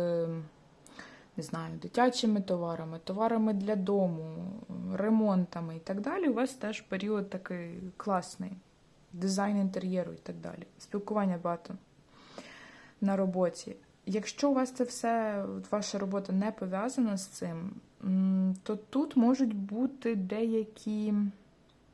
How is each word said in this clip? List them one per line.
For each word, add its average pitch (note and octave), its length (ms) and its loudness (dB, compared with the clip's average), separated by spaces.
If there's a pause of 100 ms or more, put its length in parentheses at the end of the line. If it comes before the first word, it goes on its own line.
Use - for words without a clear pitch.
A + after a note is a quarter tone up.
(1400)
не F3 60 -4
знаю, E3 400 -6
дитячими A#3 580 4
товарами, E3+ 640 -2
товарами A3 480 2
для G3+ 240 0
дому, F3+ 760 0 (420)
ремонтами F#3+ 840 2
і E3 40 -10
так F#3+ 200 -4
далі, E4 280 0
у A#3+ 60 4
вас B3+ 200 0
теж G#3+ 260 -6
період G3 500 -2
такий F3+ 500 -8 (160)
класний. F#3+ 560 -2 (600)
Дизайн F#3+ 440 0
інтер'єру F#3 560 0
і E3 100 -12
так F3 140 -10
далі. E3+ 300 -10 (120)
Спілкування G3+ 640 0
багато E3+ 320 -4 (1300)
на G3 120 4
роботі. F#3 600 0 (300)
Якщо G#3+ 440 0
у C#4 40 4
вас C4 180 2
це B3+ 120 0
все, A3+ 600 0 (140)
от F#3+ 140 -6
ваша G#3 260 -2
робота F#3+ 340 -2
не G3+ 200 2
пов'язана G#3 640 0
з F#3+ 100 -6
цим, E3+ 460 -6 (320)
м, F#3+ 580 4
то G#3+ 140 -2
тут D4 400 0
можуть B3 380 6
бути A3+ 600 -2
деякі, G#3+ 960 0 (800)